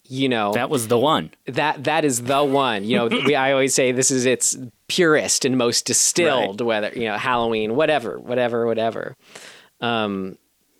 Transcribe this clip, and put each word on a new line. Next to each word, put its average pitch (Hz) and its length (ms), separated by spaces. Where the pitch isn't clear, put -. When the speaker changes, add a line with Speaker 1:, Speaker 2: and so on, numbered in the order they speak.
Speaker 1:
you 135 260
know? 107 240
Speaker 2:
That 120 160
was 123 180
the 120 100
one. 117 340
Speaker 1:
That, 147 380
that 151 220
is 127 180
the 139 200
one. 135 420
You 120 120
know, 120 100
Speaker 2:
<laughs> - 180
Speaker 1:
we, 143 100
I 135 160
always 135 240
say 127 160
this 123 180
is 131 160
its 127 320
purest 156 580
and 127 120
most 120 280
distilled, 120 760
Speaker 2:
Right. 120 60
Speaker 1:
whether, 107 300
you 120 80
know, 104 120
Halloween, 117 580
whatever, 135 440
whatever, 117 460
whatever. 113 500
Um, 101 580